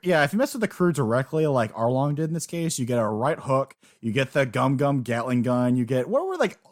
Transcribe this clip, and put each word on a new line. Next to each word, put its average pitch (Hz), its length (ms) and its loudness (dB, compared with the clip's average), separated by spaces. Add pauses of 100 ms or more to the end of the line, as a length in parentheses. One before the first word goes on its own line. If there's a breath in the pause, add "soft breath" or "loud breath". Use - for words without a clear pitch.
yeah, 170 220 4
if 139 80 0
you 208 80 0
mess 285 140 0
with 247 60 -8
the 214 60 0
crew 180 260 0
directly, 135 540 0
like 127 280 0
Arlong 131 420 0
did 160 80 -2
in 160 100 -4
this 160 140 -6
case, 165 320 -4
you 120 60 -2
get 120 120 0
a 110 80 2
right 117 320 -2
hook, 135 380 -2 (240 soft breath)
you 113 100 -4
get 131 220 0
the 139 120 2
Gum 131 320 0
Gum 139 260 0
Gatling 120 400 0
gun, 123 340 2
you 127 80 0
get, 127 240 -2
what 285 180 0
were, 370 100 -4
like, 240 220 -2 (140)